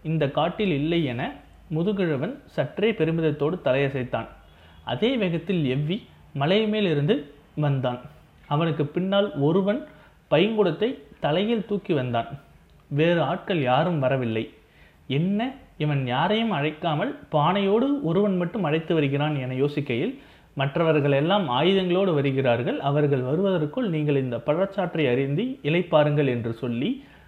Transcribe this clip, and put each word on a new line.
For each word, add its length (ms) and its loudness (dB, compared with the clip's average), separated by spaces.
இந்த 280 0
காட்டில் 420 0
இல்லை" 320 0
என. 280 -4
முதுகிழவன் 600 -2
சற்றே 480 -2
பெருமிதத்தோடு 720 0
தலையசைத்தான். 640 0
அதே 320 0
வேகத்தில் 600 0
எவ்வி 260 -2
மலை 340 0
மேலிருந்து 640 0
வந்தான். 460 -2
அவனுக்கு 400 0
பின்னால் 520 -2
ஒருவன் 480 0
பைங்குடத்தை 680 2
தலையில் 460 0
தூக்கி 260 -4
வந்தான். 340 -2
வேறு 340 2
ஆட்கள் 400 -2
யாரும் 360 2
வரவில்லை. 520 0
"என்ன, 480 0
இவன் 280 0
யாரையும் 440 0
அழைக்காமல் 680 -2
பானையோடு 540 2
ஒருவன் 340 2
மட்டும் 280 -2
அழைத்து 300 0
வருகிறான்" 420 2
என 180 -4
யோசிக்கையில், 640 -2
"மற்றவர்கள் 580 2
எல்லாம் 360 2
ஆயுதங்களோடு 640 2
வருகிறார்கள். 640 0
அவர்கள் 400 2
வருவதற்குள் 680 0
நீங்கள் 280 0
இந்த 200 -2
பழச்சாற்றை 760 -2
அருந்தி 520 -2
இளைப்பாருங்கள்" 640 2
என்று 260 -2
சொல்லி, 520 -4